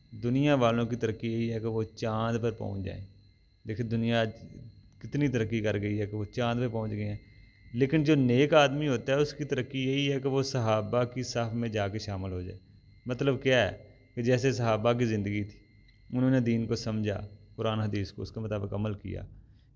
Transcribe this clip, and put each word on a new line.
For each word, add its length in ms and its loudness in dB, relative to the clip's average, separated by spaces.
दुनिया 440 2
वालों 300 4
की 100 -4
तरक्की 320 -4
यही 200 -2
है 120 -4
कि 80 -4
वो 160 -2
चाँद 580 -4
पर 100 0
पहुँच 320 -6
जाएं। 220 -10
देखिए, 220 -6
दुनिया 360 2
आज 100 -2
कितनी 260 0
तरक्की 340 0
कर 160 0
गई 180 -2
है 100 -2
कि 100 -8
वो 100 -4
चाँद 320 -2
पे 100 0
पहुँच 220 -4
गए 140 -4
हैं, 160 -6
लेकिन 320 4
जो 120 6
नेक 380 6
आदमी 320 6
होता 260 0
है, 60 2
उसकी 260 -2
तरक्की 400 -4
यही 220 0
है 140 0
कि 80 -2
वो 160 2
सहाबा 600 0
की 200 -4
साफ 300 -4
में 180 -2
जाके 260 -2
शामिल 340 -6
हो 100 -6
जाए। 160 -10
मतलब 360 0
क्या 200 4
है 80 2
कि 60 -4
जैसे 300 2
सहाबा 420 2
की 120 2
ज़िंदगी 380 -2
थी, 160 -14
उन्होंने 300 4
दीन 260 2
को 120 -2
समझा, 460 -2
कुरान 240 0
हदीस 300 -2
को, 120 -12
उसके 180 -8
मुताबिक 340 -4
अमल 220 -2
किया, 300 -10